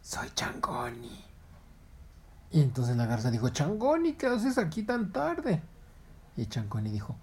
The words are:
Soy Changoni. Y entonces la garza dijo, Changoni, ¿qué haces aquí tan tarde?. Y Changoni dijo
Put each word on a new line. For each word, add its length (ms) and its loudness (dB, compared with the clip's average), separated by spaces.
Soy 340 -8
Changoni. 880 -6
Y 100 6
entonces 360 4
la 100 4
garza 240 2
dijo, 180 2
Changoni, 640 2
¿qué 120 -2
haces 320 2
aquí 240 0
tan 300 0
tarde?. 500 0
Y 100 -2
Changoni 440 -4
dijo 320 -6